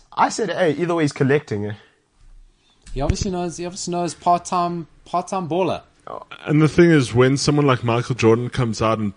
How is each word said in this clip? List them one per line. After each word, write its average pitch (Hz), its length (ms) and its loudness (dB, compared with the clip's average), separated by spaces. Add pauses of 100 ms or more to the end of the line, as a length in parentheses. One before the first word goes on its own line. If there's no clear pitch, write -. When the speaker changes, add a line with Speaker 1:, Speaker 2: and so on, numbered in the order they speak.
(120)
Speaker 1:
I - 180 0
said, 208 200 -4
"Hey, 170 240 0
either 170 220 -2
way, 165 80 0
he's 143 100 0
collecting." 131 520 -2
Eh? 104 80 -8 (1200)
Speaker 2:
He 127 80 -4
obviously 185 300 -2
knows, 175 260 -8
he 175 80 -10
obviously 175 260 -10
knows 175 220 -4
part-time, 175 760 -2 (180)
part-time 180 440 -6
baller. 160 320 -2 (640)
Speaker 3:
And 151 160 2
the 156 60 6
thing 170 240 6
is, 135 240 4
when 127 200 4
someone 147 300 2
like 123 180 2
Michael 120 320 -2
Jordan 117 360 4
comes 117 280 -2
out 110 200 0
and 104 180 -4